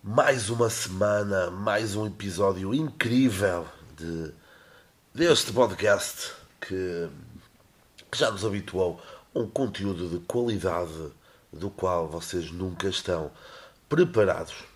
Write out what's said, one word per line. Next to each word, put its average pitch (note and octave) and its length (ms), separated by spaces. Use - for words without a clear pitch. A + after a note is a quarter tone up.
Mais A#2+ 480
uma A#2 180
semana, G2+ 800
mais G2+ 460
um G#2+ 100
episódio F#2+ 680
incrível A#2 960
de, E2 340
deste D#3+ 400
podcast G2+ 840
que, F2+ 500
que - 80
já C3 100
nos G2+ 160
habituou F#2 560
a - 60
um A2 100
conteúdo G2 580
de F2 180
qualidade F2 840
do F2+ 200
qual F2+ 360
vocês D#2+ 440
nunca F2+ 360
estão E2+ 440
preparados. A2+ 760